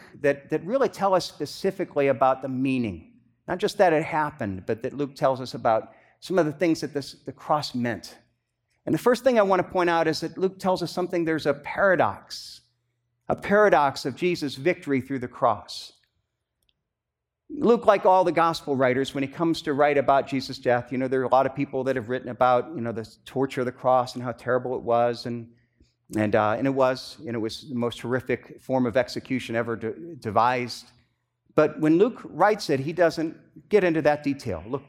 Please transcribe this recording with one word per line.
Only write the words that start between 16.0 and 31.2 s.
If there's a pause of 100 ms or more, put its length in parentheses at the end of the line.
Luke,
like
all
the
gospel
writers,
when
he
comes
to
write
about
Jesus'
death,
you
know,
there
are
a
lot
of
people
that
have
written
about,
you
know,
the (160)
torture
of
the
cross
and
how
terrible
it
was,
and, (680)
and,
uh,
and
it
was, (100)
and
it
was
the
most
horrific
form
of
execution
ever
de-,
devised. (640)